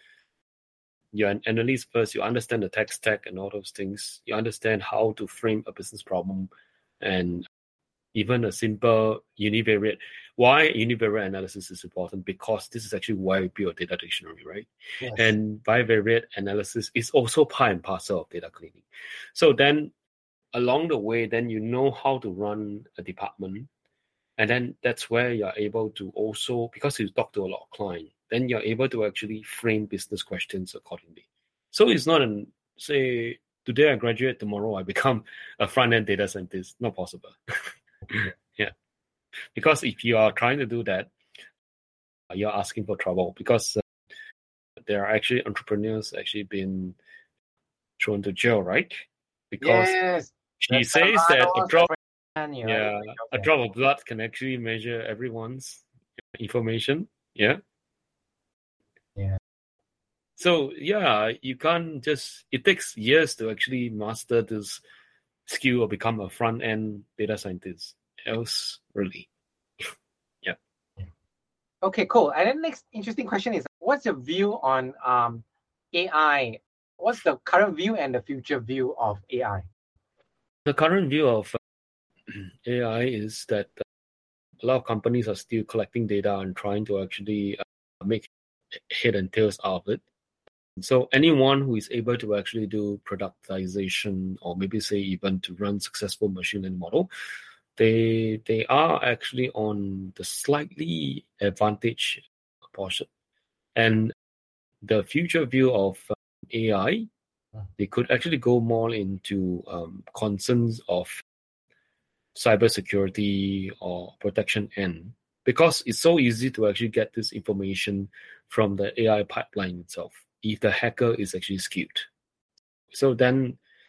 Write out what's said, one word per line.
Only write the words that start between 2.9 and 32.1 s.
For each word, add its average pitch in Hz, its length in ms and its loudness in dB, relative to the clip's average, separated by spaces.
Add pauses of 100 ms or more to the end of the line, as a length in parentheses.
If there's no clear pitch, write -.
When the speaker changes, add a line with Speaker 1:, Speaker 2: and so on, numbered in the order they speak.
Speaker 1:
stack - 340 -2
and 92 140 -10
all 98 100 -8
those 101 220 -10
things. 101 540 -10
You 113 100 -4
understand 110 480 -2
how 110 300 0
to 104 140 -8
frame 107 380 -2
a 98 60 -12
business 98 320 -14
problem, 95 460 -4 (500)
and 90 480 -2 (640)
even 113 320 2
a 101 60 0
simple 110 720 2 (160)
univariate. 107 600 2 (360)
Why 139 360 8
univariate 110 560 0
analysis 95 440 -8
is 92 120 -14
important? 90 420 -8
Because 101 420 -4
this 117 160 -10
is 107 100 -10
actually 104 260 -4
why 95 220 2
we 92 80 0
build 90 240 -4
a - 20 -20
data 90 200 -6
dictionary, 85 480 -8
right? 98 240 -14 (320)
Speaker 2:
Yes. 123 200 -8
Speaker 1:
And 107 440 2
bivariate 113 640 4 (100)
analysis 101 600 -4
is 113 160 -4
also 139 340 4
part 123 260 2
and 90 120 -4
parcel 95 380 -4
of - 80 -14
data 87 200 -10
cleaning. - 340 -20 (500)
So 156 200 8
then 147 380 4 (600)
along 123 340 2
the 151 100 0
way, 113 300 0
then 117 220 -2
you 110 100 -4
know 123 320 0
how 135 280 0
to 113 120 -8
run 104 560 -6 (100)
a 92 60 -10
department. 98 640 -10 (720)
And 110 100 2
then 120 320 -2
that's - 280 -2
where 120 240 2
you're 101 220 -2
able 107 360 -4
to 98 240 -12
also, 117 580 -4
because - 260 -2
you 104 100 -2
talk - 240 -4
to 101 120 -4
a - 20 -4
lot 95 160 -8
of - 60 -20
clients, 87 440 -8 (180)
then 123 180 0
you're 117 120 -2
able 113 280 0
to 113 160 -2
actually 107 380 -6
frame 110 420 0
business 101 380 -6
questions 92 500 -8
accordingly. - 540 -18 (420)
So 226 200 6
it's 156 180 4
not 160 140 6